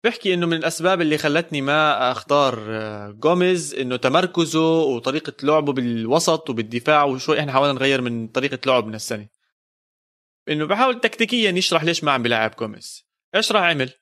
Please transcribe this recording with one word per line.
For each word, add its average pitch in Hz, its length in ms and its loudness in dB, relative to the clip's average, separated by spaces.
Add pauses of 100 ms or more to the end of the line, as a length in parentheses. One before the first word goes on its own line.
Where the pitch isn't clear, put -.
بيحكي 214 300 0
إنه 175 140 0
من 165 100 0
الأسباب 165 440 0
اللي 151 160 2
خلتني 151 440 -2
ما 139 500 2
أختار، 127 580 0
آه، 107 560 -10
غوميز 175 500 2
إنه 127 200 -4
تمركزه 160 840 2
وطريقة 135 520 -2 (100)
لعبه 143 300 2
بالوسط 127 760 0
وبالدفاع، 117 540 0
وشوي 139 360 0
إحنا 147 120 -4
حاولنا 139 220 4
نغير 135 280 2
من 117 260 -4
طريقة 135 380 -2
لعب 123 220 2
من 110 80 -10
السنة. 107 320 -8 (1200)
إنه 151 160 -2
بحاول 240 360 0
تكتيكيًا 226 500 0
يشرح 175 320 0
ليش 165 200 0
ما 147 80 2
عم 127 120 0
بيلعب 110 280 0 (100)
غوميز. - 460 -12 (280)
إيش 214 160 0
راح 214 120 2
عمل؟ 147 260 0 (120)